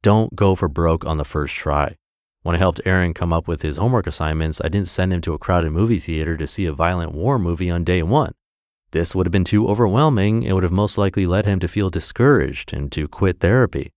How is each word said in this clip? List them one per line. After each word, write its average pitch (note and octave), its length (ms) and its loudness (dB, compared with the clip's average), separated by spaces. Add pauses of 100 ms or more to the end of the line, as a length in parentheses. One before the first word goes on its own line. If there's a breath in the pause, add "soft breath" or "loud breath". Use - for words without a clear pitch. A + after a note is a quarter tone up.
Don't G#2+ 360 2
go G2 180 4
for F2+ 140 -2
broke E2 360 0
on D#2 120 -2
the D2 80 -4
first D2 280 -4
try. D2 440 -2 (460)
When F2 120 0
I E2+ 40 2
helped F2+ 260 2
Aaron F#2 280 2
come E2+ 200 -2
up E2 160 -2
with E2 120 -4
his D2 140 -4
homework A2 320 0
assignments, D#2+ 560 -2
I D2+ 60 0
didn't F#2+ 180 0
send F#2 240 0
him F2+ 100 0
to E2 120 -4
a D2+ 40 -4
crowded E2 340 0
movie G2+ 280 2
theater D#2 380 -2
to D2+ 100 -4
see - 180 -4
a D#2+ 60 -2
violent E2 400 -2
war G#2 260 -2
movie F2 320 -2
on E2+ 140 -2
day F2+ 180 0
one. G#2+ 300 0 (600)
This E2 220 -2
would F#2 120 0
have E2+ 60 0
been F#2 120 2
too G#2 240 2
overwhelming. A2 760 2
It F#2+ 100 0
would F#2 100 2
have E2+ 80 0
most G2+ 260 0
likely G2 300 0
led G2 180 2
him G2 140 2
to F2 80 -2
feel G2 220 0
discouraged E2 840 0
and C#2 200 -6
to D2+ 160 -4
quit F#2 320 -2
therapy. G#2 560 2